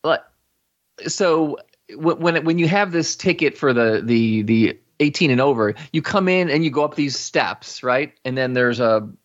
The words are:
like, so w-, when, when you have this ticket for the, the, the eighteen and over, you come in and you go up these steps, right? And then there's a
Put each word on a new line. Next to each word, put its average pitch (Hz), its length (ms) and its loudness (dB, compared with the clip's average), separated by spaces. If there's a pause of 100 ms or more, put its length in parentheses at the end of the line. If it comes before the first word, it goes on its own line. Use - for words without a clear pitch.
like, 156 180 0 (840)
so 160 500 0 (320)
w-, 156 260 -2
when, 165 300 -2
when 165 140 0
you 165 80 2
have 196 240 0
this 165 240 -2
ticket 170 420 0
for 135 160 2
the, 113 300 2
the, 113 400 2
the 113 360 2 (200)
eighteen 147 320 2
and 123 100 2
over, 113 320 2 (180)
you 160 100 -2
come 190 280 0
in 180 200 2
and 156 140 0
you 160 60 0
go 143 160 -2
up 147 100 -8
these 143 220 -2
steps, - 680 -6
right? 131 300 -2 (100)
And 131 140 -4
then 127 160 -2
there's 123 260 2
a 110 300 2 (160)